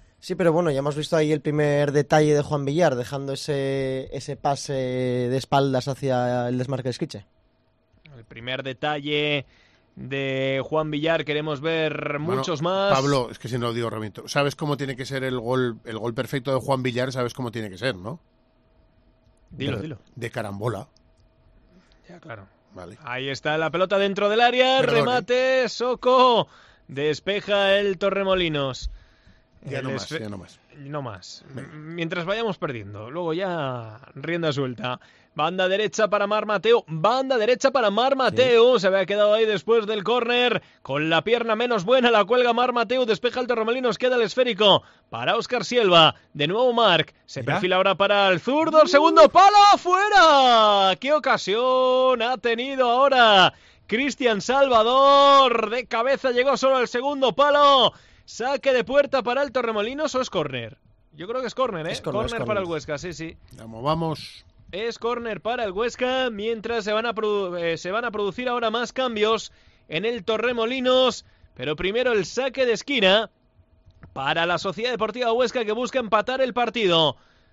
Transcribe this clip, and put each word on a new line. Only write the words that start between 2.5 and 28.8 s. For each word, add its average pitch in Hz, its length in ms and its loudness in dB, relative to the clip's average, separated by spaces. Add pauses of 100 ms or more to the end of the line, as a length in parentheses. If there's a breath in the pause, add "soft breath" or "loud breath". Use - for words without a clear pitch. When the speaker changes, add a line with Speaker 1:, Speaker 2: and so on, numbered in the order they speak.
Speaker 1:
Villar, 147 280 2
dejando 135 380 -8
ese, 135 840 -6
ese 139 220 -10
pase 143 380 -4
de 127 640 -2
espaldas 135 500 0
hacia 123 580 -2
el 123 120 -2
desmarque 127 300 -6
de - 20 -4
Escriche. 113 360 -10 (880)
Speaker 2:
El 113 120 -20
primer 127 360 -10
detalle 147 840 -4 (500 soft breath)
de 135 680 -4
Juan 156 280 -2
Villar, 156 340 -2
queremos 151 380 -4
ver 147 560 -4
Speaker 3:
Bueno, 151 180 -4
Speaker 2:
muchos 135 240 -4
más. 190 320 0
Speaker 3:
Pablo, 135 380 0
es - 80 -16
que - 100 -12
si 120 80 -6
no 120 120 -2
lo 117 40 -4
digo, 117 160 -4
reviento. 107 400 -10
¿Sabes 143 280 -2
cómo 147 200 -4
tiene 135 180 -6
que 127 120 -12
ser 131 180 -6
el 127 160 -4
gol, 120 460 -2
el 113 120 -8
gol 117 140 -6
perfecto 131 400 -6
de 131 80 0
Juan 131 220 -2
Villar? 127 300 -4
¿Sabes 123 200 -4
cómo 123 180 -8
tiene 107 200 -10
que 90 80 -16
ser, 117 180 -4
no? 107 240 -14 (1300)
Speaker 2:
Dilo, 135 260 -6
Speaker 3:
De, 101 60 -6
Speaker 2:
dilo. 156 160 -12 (160)
Speaker 3:
de 117 160 -10
carambola. 104 580 -8 (1160)
Speaker 2:
Ya, 180 140 -20
claro. 110 260 -18 (280)
Speaker 3:
Vale. 90 300 -16
Speaker 2:
Ahí 131 260 -8
está 151 260 -4
la 160 140 -2
pelota 180 260 0
dentro 196 320 0
del 220 140 2
área, 254 380 4
Speaker 3:
Perdón, 240 160 2
¿eh? 226 40 4
Speaker 2:
remate, 247 720 0
Soco, 247 760 2 (420 soft breath)
despeja 196 880 0
el 202 180 0
Torremolinos. 180 920 -2 (720 soft breath)